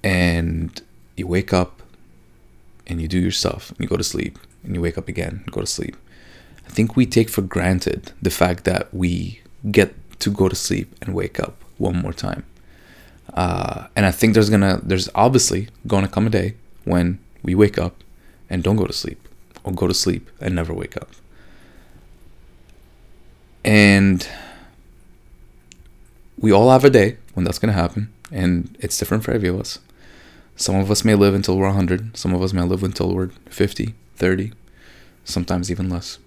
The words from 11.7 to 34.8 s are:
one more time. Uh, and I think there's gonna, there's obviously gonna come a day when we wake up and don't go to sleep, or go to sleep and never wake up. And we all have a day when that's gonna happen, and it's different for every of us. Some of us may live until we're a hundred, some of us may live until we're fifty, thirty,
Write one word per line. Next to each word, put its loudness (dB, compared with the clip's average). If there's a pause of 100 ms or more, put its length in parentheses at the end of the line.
one -2
more -4
time. -8 (880)
Uh, -4 (100)
and 2
I 4
think 2
there's 4
gonna, 4
there's -2
obviously 2 (200)
gonna 0
come -2
a 0
day -2 (320)
when 0 (240)
we -2
wake 4
up -4 (480)
and -4
don't 2
go 0
to -8
sleep, -10 (460)
or -6
go 0
to 0
sleep -2 (100)
and -4
never -4
wake -10
up. -12 (2500)
And 6 (2250)
we 4
all 8
have 6
a 12
day 4 (160)
when -2
that's -2
gonna 0
happen, -2 (200)
and -2
it's -8
different -2
for -4
every 0
of -2
us. -10 (760)
Some -2
of 0
us 0
may 4
live 6
until 0
we're 2
a 0
hundred, -2
some -2
of 0
us -2
may 0
live -2
until -2
we're -2 (200)
fifty, -2 (200)
thirty, 0 (720)